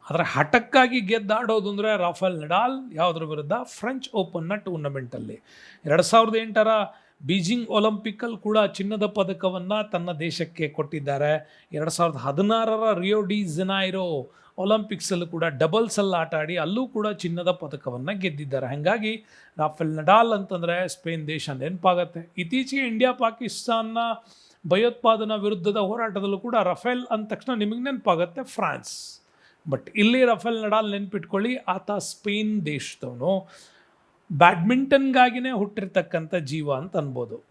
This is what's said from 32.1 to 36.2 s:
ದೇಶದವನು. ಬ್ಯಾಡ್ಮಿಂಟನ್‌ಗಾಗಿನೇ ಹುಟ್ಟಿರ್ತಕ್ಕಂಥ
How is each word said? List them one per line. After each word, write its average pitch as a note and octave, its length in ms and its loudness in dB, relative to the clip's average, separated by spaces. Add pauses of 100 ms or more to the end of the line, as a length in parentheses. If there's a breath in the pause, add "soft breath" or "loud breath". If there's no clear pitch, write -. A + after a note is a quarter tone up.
ದೇಶದವನು. D3 840 -4 (840 loud breath)
ಬ್ಯಾಡ್ಮಿಂಟನ್‌ಗಾಗಿನೇ B3+ 1160 4
ಹುಟ್ಟಿರ್ತಕ್ಕಂಥ F#3+ 840 -2